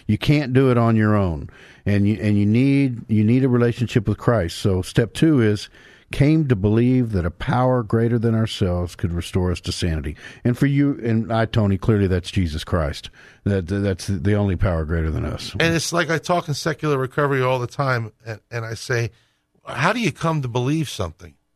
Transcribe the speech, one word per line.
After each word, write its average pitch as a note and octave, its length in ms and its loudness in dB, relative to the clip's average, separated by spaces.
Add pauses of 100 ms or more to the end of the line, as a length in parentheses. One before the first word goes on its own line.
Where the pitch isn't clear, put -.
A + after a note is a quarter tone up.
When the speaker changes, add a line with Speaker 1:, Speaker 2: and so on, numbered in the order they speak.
Speaker 1:
you G#2+ 120 2
can't D3 340 2
do C3 180 4
it A#2+ 60 4
on A#2 200 4
your G#2+ 200 4
own, F2+ 320 0 (380)
and G2+ 200 2
you, G#2 140 0
and G#2 160 2
you G2+ 80 4
need, C3 640 2
you G#2+ 160 2
need B2 180 4
a C3+ 60 4
relationship A#2+ 580 2
with G#2 120 0
Christ. G#2 400 0
So F#2 240 0
step - 320 -2
two D#3 260 4
is G#2+ 300 2 (420)
came D3+ 360 2
to B2 80 -2
believe A2+ 560 2
that F2+ 120 0
a E2+ 60 -2
power B2+ 520 -2
greater A#2 360 0
than A2+ 160 0
ourselves F2+ 640 -2
could - 160 -4
restore F2+ 400 -2
us E2+ 80 -6
to - 120 -6
sanity. D#2 440 -4 (280)
And A#2+ 140 0
for C#3 80 2
you C#3+ 380 2
and A2+ 280 -2
I, A2+ 140 0
Tony, G2+ 320 2
clearly G2+ 300 0
that's F2+ 220 -4
Jesus D#2+ 340 -2
Christ. D#2+ 460 -4 (340)
That, G2 240 -2
that's G2+ 400 -2
the G2 260 0
only G2+ 220 0
power E2 280 0
greater D#2+ 260 -2
than D2+ 140 -4
us. - 340 -8
Speaker 2:
And E3 160 2
it's - 180 -4
like E3+ 180 -2
I E3 80 0
talk E3+ 300 -2
in D3 60 -2
secular D3+ 440 -2
recovery C3+ 440 -2
all B2+ 160 0
the B2 80 -6
time, A#2+ 460 -4 (140)
and, A2 140 -10 (100)
and A#2+ 140 -6
I A2+ 100 -10
say, A#2 360 -4 (540)
"How C#3 280 -2
do A#3+ 80 -2
you D#3 120 0
come D#3+ 300 -2
to B2+ 60 -4
believe C3 400 -2
something?" E2 460 -10 (220)